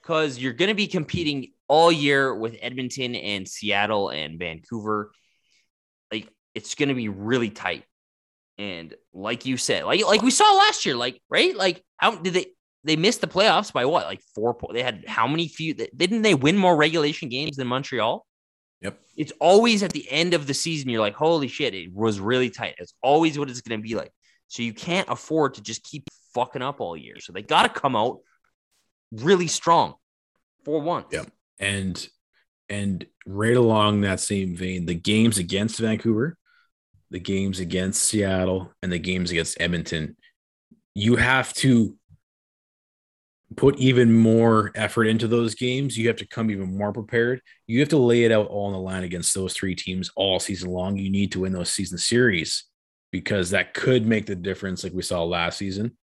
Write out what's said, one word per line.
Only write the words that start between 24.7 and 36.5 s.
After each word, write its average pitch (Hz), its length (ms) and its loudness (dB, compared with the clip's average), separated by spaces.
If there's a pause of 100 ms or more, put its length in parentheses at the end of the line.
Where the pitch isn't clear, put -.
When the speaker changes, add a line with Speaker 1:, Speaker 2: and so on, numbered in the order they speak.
Speaker 1:
can't 180 340 -4
afford 143 460 -2
to 107 80 -20
just 110 220 -12
keep - 240 -16 (260)
fucking 123 280 -4
up 139 180 -8
all 85 160 -10
year. 57 240 -20
So - 120 -20
they 95 100 -10
gotta 175 280 4
come 131 260 -2
out 117 220 0 (960)
really 170 340 2
strong 151 480 2 (680)
for 151 160 -2
once. 147 320 -4
Speaker 2:
Yep. - 180 -8 (280)
And, 98 500 -4 (600)
and 98 380 -4 (180)
right 107 320 0
along 107 440 4
that 95 200 0
same 95 360 -2
vein, 92 300 -4
the 87 100 -2
games 107 420 2
against 95 400 -4
Vancouver, 113 580 0 (760)